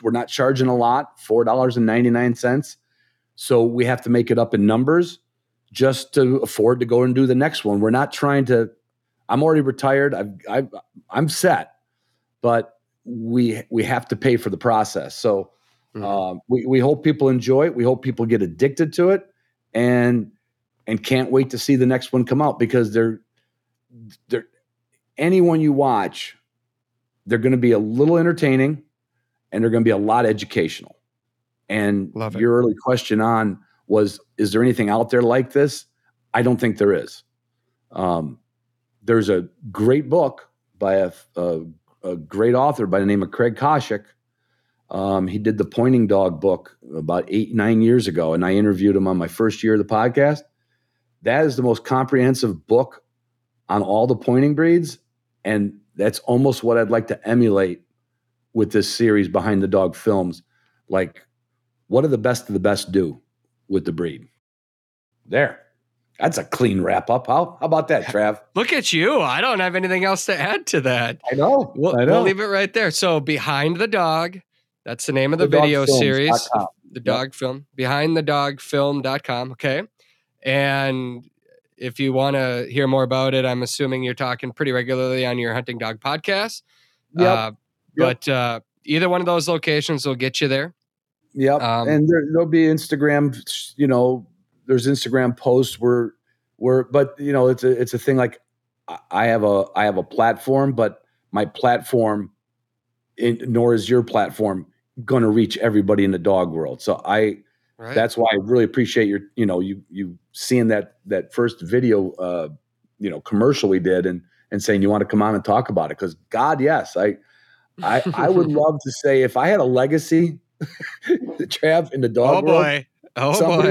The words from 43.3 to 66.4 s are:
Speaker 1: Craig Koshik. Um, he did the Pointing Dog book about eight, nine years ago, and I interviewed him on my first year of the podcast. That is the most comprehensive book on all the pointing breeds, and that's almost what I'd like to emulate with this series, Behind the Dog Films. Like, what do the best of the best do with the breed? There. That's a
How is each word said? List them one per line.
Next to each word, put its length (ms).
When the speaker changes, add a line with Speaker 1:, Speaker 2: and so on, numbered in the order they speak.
Speaker 1:
Craig 240
Koshik. 480
Um, 380
he 100
did 180
the 80
Pointing 440
Dog 320
book 360
about 320
eight, 260
nine 260
years 280
ago, 260
and 100
I 100
interviewed 420
him 100
on 100
my 120
first 340
year 120
of 40
the 60
podcast. 560
That 240
is 80
the 80
most 220
comprehensive 800
book 380
on 140
all 260
the 80
pointing 400
breeds, 420
and 300
that's 260
almost 440
what 120
I'd 140
like 160
to 220
emulate 540
with 200
this 200
series, 360
Behind 340
the 60
Dog 260
Films. 480
Like, 360
what 160
do 60
the 100
best 300
of 60
the 60
best 300
do 300
with 160
the 80
breed? 340
There. 360
That's 180
a 80